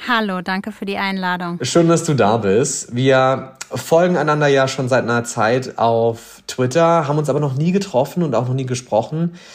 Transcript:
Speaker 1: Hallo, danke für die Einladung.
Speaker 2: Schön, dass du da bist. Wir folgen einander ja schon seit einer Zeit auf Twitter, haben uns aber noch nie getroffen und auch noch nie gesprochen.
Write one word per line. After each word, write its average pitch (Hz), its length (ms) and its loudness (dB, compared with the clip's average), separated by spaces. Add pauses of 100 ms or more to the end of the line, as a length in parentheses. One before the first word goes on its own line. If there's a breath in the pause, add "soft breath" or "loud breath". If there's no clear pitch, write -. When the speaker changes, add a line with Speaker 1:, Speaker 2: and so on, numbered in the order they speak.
Speaker 1:
Hallo, 214 340 -2
danke 190 300 -6
für - 140 -12
die 196 100 -6
Einladung. 180 680 -4
Speaker 2:
Schön, 165 260 2
dass 165 160 2
du 156 80 0
da 113 240 2
bist. 107 580 0
Wir 131 580 2 (200)
folgen 170 420 2
einander 147 320 2
ja 135 200 4
schon 131 200 -4
seit 120 160 2
einer 117 200 0
Zeit 117 560 -2
auf 117 680 0
Twitter, 165 600 2
haben 147 100 0
uns 151 120 -2
aber 135 100 0
noch 139 160 -2
nie 160 160 0
getroffen 175 500 0
und 139 140 0
auch 123 120 0
noch 127 60 -2
nie 131 140 -4
gesprochen. 156 680 -2 (220 loud breath)